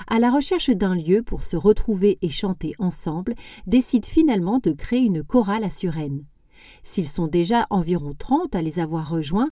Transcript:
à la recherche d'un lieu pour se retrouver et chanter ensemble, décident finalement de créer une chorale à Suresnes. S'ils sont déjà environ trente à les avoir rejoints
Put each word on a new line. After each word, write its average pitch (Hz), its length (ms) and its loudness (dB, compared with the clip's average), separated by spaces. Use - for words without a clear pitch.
à 226 120 2
la 240 120 4
recherche 294 380 0
d'un 190 260 2
lieu 180 280 2
pour - 200 -4
se - 120 -2
retrouver 202 680 4
et 175 80 -2
chanter 180 480 -4
ensemble, 180 580 -4
décident 233 380 2
finalement 240 540 2
de 170 140 2
créer 240 300 0
une 175 200 0
chorale 214 400 2
à 190 60 -2
Suresnes. 147 560 -4
S'ils 170 240 -4
sont 165 200 -2
déjà 175 420 2
environ 165 460 -2
trente 294 380 -2
à 180 80 -2
les 160 180 -4
avoir 156 300 -4
rejoints 165 380 0